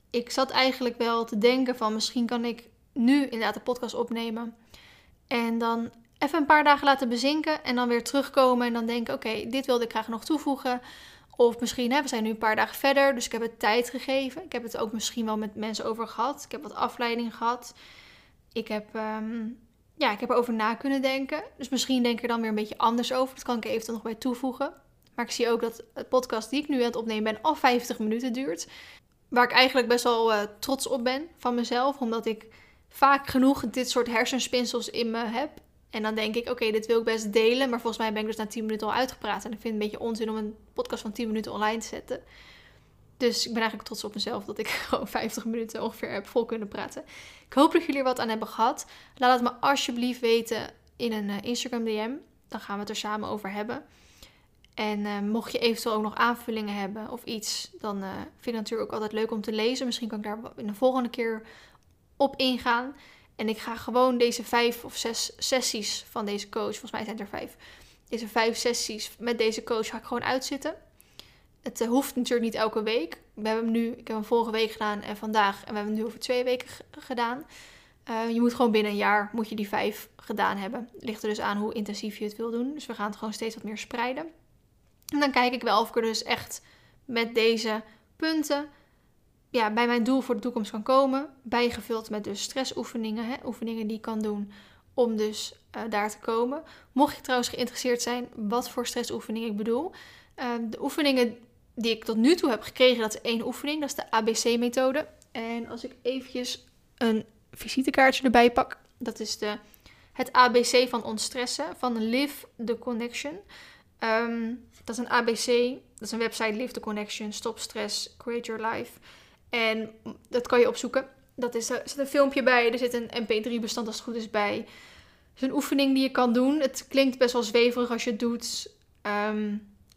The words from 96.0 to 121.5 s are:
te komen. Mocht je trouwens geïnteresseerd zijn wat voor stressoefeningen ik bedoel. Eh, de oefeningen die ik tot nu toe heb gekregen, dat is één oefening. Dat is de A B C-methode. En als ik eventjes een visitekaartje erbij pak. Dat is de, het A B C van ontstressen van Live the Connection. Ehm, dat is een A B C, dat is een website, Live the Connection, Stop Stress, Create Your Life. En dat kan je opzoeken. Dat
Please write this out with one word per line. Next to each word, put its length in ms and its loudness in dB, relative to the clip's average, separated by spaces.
te 80 -14
komen. 440 -2
Mocht 240 4
je 60 -16
trouwens 260 0
geïnteresseerd 540 -2
zijn 320 -4
wat 360 -2
voor 160 -4
stressoefeningen 640 -4
ik 80 -4
bedoel. 340 0
Eh, 120 -6
de 120 -10
oefeningen 560 2
die 160 0
ik 140 -2
tot 120 -2
nu 180 8
toe 160 2
heb 120 0
gekregen, 380 6
dat 140 -2
is 60 -10
één 260 -2
oefening. 340 -4
Dat 80 -2
is 60 -8
de 200 -4
A 80 4
B 100 2
C-methode. 760 2
En 360 -6
als 160 -10
ik 180 -12
eventjes 640 -4
een 280 2
visitekaartje 720 2
erbij 280 8
pak. 240 0
Dat 220 -8
is 180 -8
de, 180 -4
het 240 -4
A 120 10
B 80 4
C 320 6
van 160 -4
ontstressen 600 -4
van 200 -2
Live 480 0
the 140 -2
Connection. 600 -6
Ehm, 560 0
dat 140 -6
is 60 -2
een 80 -8
A 100 6
B 80 2
C, 160 0
dat 140 -12
is 40 -8
een 60 -2
website, 340 0
Live 200 -4
the 80 -8
Connection, 520 -6
Stop 260 -6
Stress, 580 -6
Create 360 -6
Your 200 -4
Life. 200 -6
En 400 0
dat 180 0
kan 140 6
je 80 8
opzoeken. 400 -2
Dat 200 -2